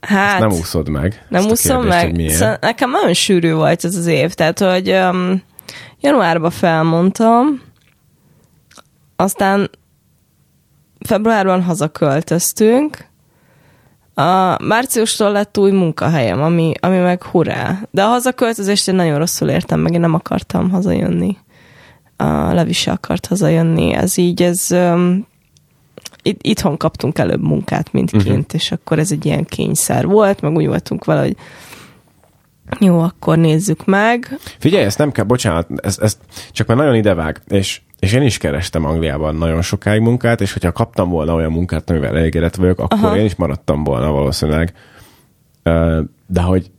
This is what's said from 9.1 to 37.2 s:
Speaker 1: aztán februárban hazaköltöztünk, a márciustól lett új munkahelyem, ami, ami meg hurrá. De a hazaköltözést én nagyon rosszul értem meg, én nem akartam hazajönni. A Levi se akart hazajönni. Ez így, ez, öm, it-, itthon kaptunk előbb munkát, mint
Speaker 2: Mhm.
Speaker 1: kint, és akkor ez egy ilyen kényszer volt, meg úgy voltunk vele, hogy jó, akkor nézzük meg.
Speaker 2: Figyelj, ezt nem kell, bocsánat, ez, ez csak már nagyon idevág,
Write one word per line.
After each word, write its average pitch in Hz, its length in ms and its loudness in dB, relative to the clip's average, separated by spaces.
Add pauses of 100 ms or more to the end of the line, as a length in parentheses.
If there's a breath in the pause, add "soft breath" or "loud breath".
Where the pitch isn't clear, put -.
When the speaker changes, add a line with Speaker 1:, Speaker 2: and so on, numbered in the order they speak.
Speaker 1:
aztán 196 540 0 (1400)
februárban 202 560 2
hazaköltöztünk, 175 1400 0 (1080 soft breath)
a 180 480 2
márciustól 220 720 0
lett 208 260 -2
új 196 120 4
munkahelyem, 156 720 0
ami, 165 380 2
ami 185 180 2
meg 180 240 0
hurrá. - 560 -2 (120)
De 190 120 0
a 202 60 2
hazaköltözést 233 800 0
én 185 60 2
nagyon 165 240 2
rosszul 160 300 -2
értem 156 320 0
meg, 165 120 0
én 170 80 0
nem 165 140 2
akartam - 560 -2
hazajönni. 180 680 0 (800 soft breath)
A - 80 -2 (280)
Levi 170 200 0
se - 180 -2
akart - 360 -4
hazajönni. 165 680 0
Ez - 240 -2
így, 175 260 2
ez, 175 280 0
öm, 180 560 2 (960)
it-, - 240 -4
itthon 165 300 0
kaptunk - 420 -2
előbb - 240 0
munkát, - 500 -2
mint - 200 -2
Speaker 2:
Mhm. 104 100 2
Speaker 1:
kint, 131 320 -2
és - 180 -4
akkor 160 260 -4
ez 160 140 -2
egy 151 140 -4
ilyen 151 180 0
kényszer - 600 -2
volt, 196 340 2
meg 151 160 -2
úgy 156 100 2
voltunk - 380 -4
vele, 156 160 0
hogy 143 160 -2 (1400 loud breath)
jó, 175 200 4
akkor 165 380 0
nézzük 160 460 2
meg. 226 540 0 (200 loud breath)
Speaker 2:
Figyelj, 170 260 2
ezt 98 140 -2
nem 147 140 2
kell, 107 120 -2
bocsánat, 98 420 0 (100)
ez, - 240 -4
ez 107 180 0 (340 loud breath)
csak - 140 -4
már 117 100 2
nagyon 139 180 4
idevág, 90 540 0